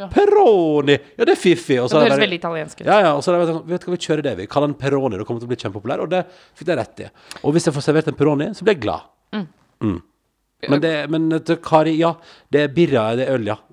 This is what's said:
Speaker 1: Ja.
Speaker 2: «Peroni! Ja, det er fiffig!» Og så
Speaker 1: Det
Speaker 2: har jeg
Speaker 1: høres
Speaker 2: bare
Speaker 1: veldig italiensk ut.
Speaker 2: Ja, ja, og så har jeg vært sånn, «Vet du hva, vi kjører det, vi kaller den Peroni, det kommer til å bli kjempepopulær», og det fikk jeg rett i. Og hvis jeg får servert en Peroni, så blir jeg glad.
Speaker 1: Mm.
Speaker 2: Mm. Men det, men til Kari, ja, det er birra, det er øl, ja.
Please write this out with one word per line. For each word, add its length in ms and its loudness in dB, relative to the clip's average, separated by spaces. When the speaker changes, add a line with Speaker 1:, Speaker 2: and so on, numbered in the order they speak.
Speaker 1:
Ja. 80 -12
Speaker 2:
«Peroni! 880 4
Ja, 80 0
det 80 4
er 80 0
fiffig!» 400 2
Og 80 -2
så 80 2
Speaker 1:
Det 0 -
Speaker 2:
har 60 6
jeg 80 4
Speaker 1:
høres 80 2
Speaker 2:
bare 80 2
Speaker 1:
veldig 160 -6
italiensk 400 -8
ut. 80 -12
Speaker 2:
Ja, 100 6
ja, 140 4
og 80 -4
så 80 0
har 80 4
jeg 80 2
vært 80 -2
sånn, 160 -8
«Vet 100 -4
du 60 -16
hva, 80 -4
vi 100 -6
kjører 220 0
det, 100 -2
vi 140 -8
kaller 180 2
den 140 -6
Peroni, 340 0
det 80 -8
kommer 160 -6
til 80 -10
å 40 -4
bli 100 -4
kjempepopulær», 400 -6
og 100 -6
det 80 0
fikk 140 -12
jeg 40 -2
rett 240 -8
i. 80 -16
Og 140 2
hvis 160 0
jeg 80 0
får 80 -6
servert 240 2
en 80 -6
Peroni, 340 2
så 140 -8
blir 80 4
jeg 100 -6
glad. 220 -6
Speaker 1:
Mm. 140 -6
Speaker 2:
Mm. 160 -2
Men 140 -4
det, 100 -2
men 200 -2
til 160 -4
Kari, 400 0
ja, 160 0
det 160 2
er 80 -12
birra, 320 2
det 80 -2
er 140 0
øl, 100 -6
ja. 60 -4